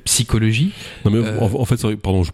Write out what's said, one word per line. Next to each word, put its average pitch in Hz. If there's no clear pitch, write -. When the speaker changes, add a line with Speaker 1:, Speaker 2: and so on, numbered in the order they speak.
Speaker 1:
psychologie. 113
Speaker 2:
Non, 101
mais 107
Speaker 1:
Euh, 110
Speaker 2:
en, 110
en 127
fait, 120
c'est 117
vrai, 107
pardon, 95
je, 82